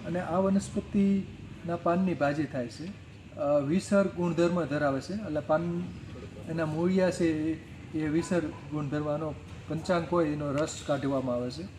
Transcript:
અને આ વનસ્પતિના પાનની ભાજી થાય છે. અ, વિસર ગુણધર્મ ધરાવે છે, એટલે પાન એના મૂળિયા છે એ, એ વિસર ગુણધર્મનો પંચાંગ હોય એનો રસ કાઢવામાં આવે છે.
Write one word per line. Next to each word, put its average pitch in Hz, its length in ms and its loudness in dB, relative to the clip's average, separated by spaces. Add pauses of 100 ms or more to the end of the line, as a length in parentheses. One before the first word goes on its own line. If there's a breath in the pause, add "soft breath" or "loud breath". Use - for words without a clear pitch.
અને 170 160 -2
આ 170 180 0
વનસ્પતિના 196 1400 0
પાનની 175 380 2
ભાજી 143 300 2
થાય 127 240 -4
છે. 170 360 -12 (320)
અ, 147 220 4
વિસર 185 500 4
ગુણધર્મ 170 560 2
ધરાવે 143 360 2
છે, 170 120 -8
એટલે 180 280 -2
પાન 170 420 2 (680)
એના 165 180 0
મૂળિયા 175 440 4
છે 180 140 0
એ, 156 340 2 (360)
એ 156 140 0
વિસર 170 320 2
ગુણધર્મનો 151 920 -4 (340)
પંચાંગ 160 400 0
હોય 170 200 4
એનો 147 240 -2
રસ 151 340 -2
કાઢવામાં 135 500 0
આવે 123 140 -2
છે. 143 120 -10 (160)